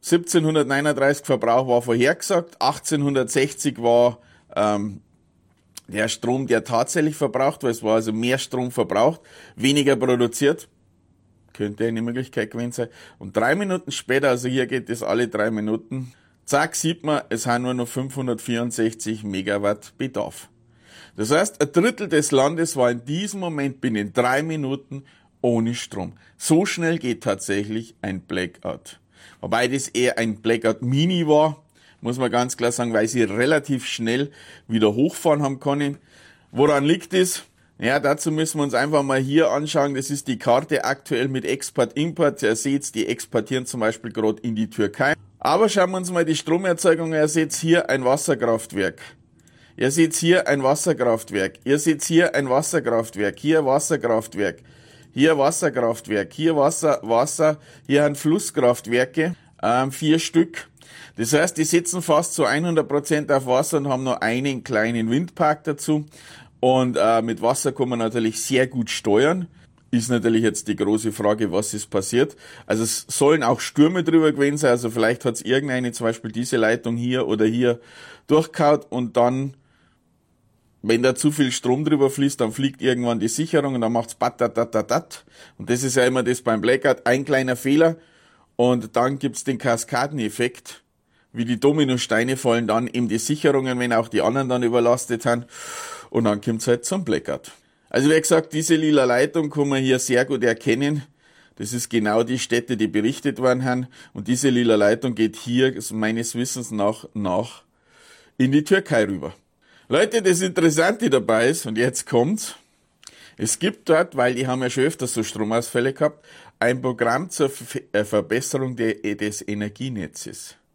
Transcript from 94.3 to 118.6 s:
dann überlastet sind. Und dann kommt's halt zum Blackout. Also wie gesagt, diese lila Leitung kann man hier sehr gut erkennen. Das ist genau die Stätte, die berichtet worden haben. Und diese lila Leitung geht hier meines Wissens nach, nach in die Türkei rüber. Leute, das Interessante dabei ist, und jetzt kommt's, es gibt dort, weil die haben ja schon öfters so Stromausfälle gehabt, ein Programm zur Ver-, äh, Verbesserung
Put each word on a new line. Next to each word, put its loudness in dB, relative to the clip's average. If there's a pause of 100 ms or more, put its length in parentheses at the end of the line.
dann 0
überlastet 2
sind. 0 (640)
Und 2
dann 2
kommt's -4
halt 2
zum -4
Blackout. -4 (360)
Also 2
wie 4
gesagt, 0
diese 2
lila 4
Leitung 2
kann -2
man 0
hier 2
sehr 2
gut -2
erkennen. 0 (540)
Das -8
ist -6
genau 2
die -2
Stätte, -2
die 0
berichtet -2
worden 0
haben. -2 (260)
Und -10
diese 2
lila 4
Leitung 2
geht 0
hier 0 (160)
meines -4
Wissens -6
nach, -4 (100)
nach -4 (720)
in 2
die 4
Türkei 2
rüber. -6 (560)
Leute, 2
das 2
Interessante 2
dabei 2
ist, -4
und -4
jetzt -2
kommt's, 0 (880)
es -2
gibt -4
dort, 2
weil 2
die -2
haben -2
ja -2
schon 0
öfters -2
so -2
Stromausfälle -2
gehabt, -4 (320)
ein 2
Programm -2
zur 0
Ver-, -10 (100)
äh, 0
Verbesserung -2